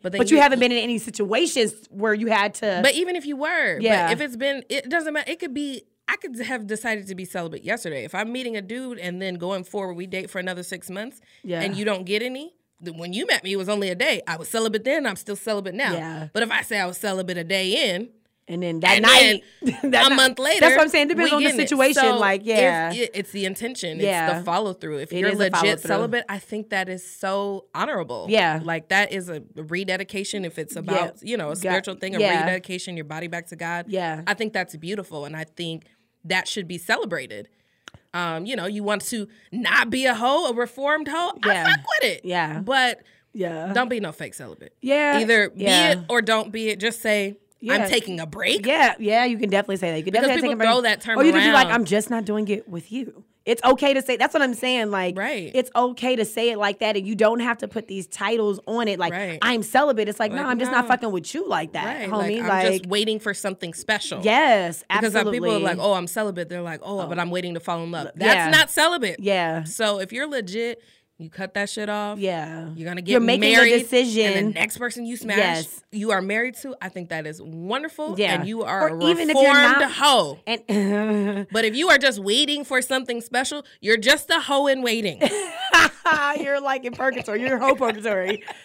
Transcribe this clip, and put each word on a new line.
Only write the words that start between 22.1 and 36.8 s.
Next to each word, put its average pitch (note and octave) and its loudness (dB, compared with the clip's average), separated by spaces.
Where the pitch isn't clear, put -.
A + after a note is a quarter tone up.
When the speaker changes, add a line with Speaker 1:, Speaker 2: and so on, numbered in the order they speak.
Speaker 2:
Like, G3 2
Speaker 1:
if G#3+ -10
Speaker 2:
yeah. E3+ 4
Speaker 1:
it, A#3 -2
it's F#3+ -8
the G3 -4
intention. F#3+ -6
Speaker 2:
Yeah. F#3 2
Speaker 1:
It's E3 -2
the F3 -8
follow F#3 0
through. D#3 -8
If D#3 -8
Speaker 2:
It F3 -2
Speaker 1:
you're G3+ 2
Speaker 2:
is G3+ 2
a - 0
Speaker 1:
legit F#3 2
Speaker 2:
follow G3+ 2
through. - -8
Speaker 1:
celibate, A3+ 0
I G3 -8
think G#3+ -10
that F#3+ -2
is F#3 -10
so G3+ -6
honorable. E3 -4
Speaker 2:
Yeah. E3 4
Speaker 1:
Like, E3 -6
that G3 4
is F3+ -8
a D#3 -10
rededication. F#3+ -6
If E3 -10
it's D#3 -10
Speaker 2:
Yeah. E3 -8
Speaker 1:
about, F3 -2
you A#3 -4
know, E3+ -6
a D3+ -6
Speaker 2:
Got F#3 -8
Speaker 1:
spiritual F#3 -2
thing, F#3+ -8
a F#3 0
Speaker 2:
yeah. F3+ 2
Speaker 1:
rededication, F3+ -4
your D#3 -8
body D#3 -10
back E3+ -10
to E3 -16
God. E3+ -6
Speaker 2:
Yeah. E3 -4
Speaker 1:
I G#3 2
think G#3+ -4
that's F#3 -6
beautiful, E3+ -8
and D3 -12
I D#3+ -8
think D#3+ -8
that F#3 -2
should F#3+ -6
be F3 -8
celebrated. D3 -4